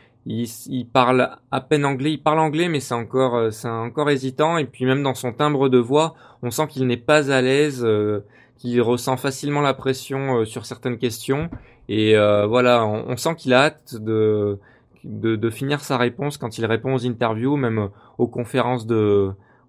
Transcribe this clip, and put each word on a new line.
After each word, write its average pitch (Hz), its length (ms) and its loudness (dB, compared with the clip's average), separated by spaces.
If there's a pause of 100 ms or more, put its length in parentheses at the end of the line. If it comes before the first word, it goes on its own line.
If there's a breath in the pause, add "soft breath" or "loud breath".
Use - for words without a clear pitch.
(260 loud breath)
Il, 117 220 -4 (200)
il 127 160 -6
parle 127 520 2 (140)
à 131 100 -2
peine 147 240 0
anglais. 139 280 -2
Il 151 100 -8
parle 156 160 0
anglais, 160 300 0
mais 151 120 -2
c'est - 140 -8
encore, 120 420 -2
euh, 113 140 0
c'est 110 180 -10
encore 117 420 -4
hésitant. 143 460 0
Et 151 100 -2
puis - 180 -8
même 131 180 2
dans 135 120 -2
son 123 180 -6
timbre 139 360 0
de 127 100 6
voix, 147 360 2 (280 loud breath)
on 120 80 -6
sent 156 180 -2
qu'il 131 180 -4
n'est 120 100 0
pas 147 360 2
à 131 80 4
l'aise, 131 440 2
euh, 104 360 2 (360 soft breath)
qu'il 120 260 0
ressent 120 340 0
facilement 147 440 -2
la 139 140 2
pression, 135 640 -2
euh, 113 60 2
sur 110 220 -8
certaines 120 320 -6
questions. 135 520 -2 (380 loud breath)
Et, 107 280 4
euh, 104 300 4
voilà, 120 400 4
on, 110 220 -4
on 127 80 -4
sent 165 200 -4
qu'il 127 180 0
a 131 100 8
hâte 151 320 -4
de, 107 640 0 (460 soft breath)
de, 110 320 -2
de 110 140 -2
finir 135 300 -4
sa - 160 -4
réponse 123 400 -2
quand 113 220 -10
il 113 80 -2
répond 113 280 0
aux 123 120 -2
interviews, 120 500 -2
même 110 320 -2 (300 soft breath)
aux 120 100 2
conférences 120 580 -2
de, 104 440 4 (380 soft breath)